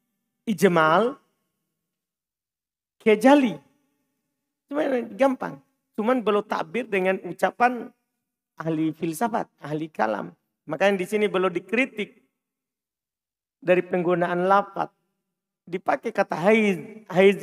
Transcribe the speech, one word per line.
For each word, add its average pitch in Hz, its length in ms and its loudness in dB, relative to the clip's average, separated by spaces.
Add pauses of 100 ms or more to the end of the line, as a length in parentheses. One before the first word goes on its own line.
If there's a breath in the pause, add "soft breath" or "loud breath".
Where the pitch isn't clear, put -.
(480)
ijmal 180 720 2 (1800)
ke - 240 2
jali. 254 400 4 (1120)
Cuma 294 160 -2 (240)
gampang. 247 480 -2 (320)
Cuman 233 320 -2
belum 208 240 0
takbir 214 400 -6
dengan 190 400 0
ucapan 233 640 -2 (640)
ahli 160 400 -4
filsafat, 185 480 -4 (160)
ahli 151 320 -8
kalam. 110 400 -4 (320)
Makanya 190 400 0
di - 0 -
sini 208 240 -2
belum 185 240 -2
dikritik 208 640 -4 (1400)
dari 180 240 2
penggunaan 175 640 -2
lafaz. 196 400 0 (720)
Dipakai 165 480 -6
kata 196 240 -2
haiz. 202 440 2 (280)
Haiz 190 360 2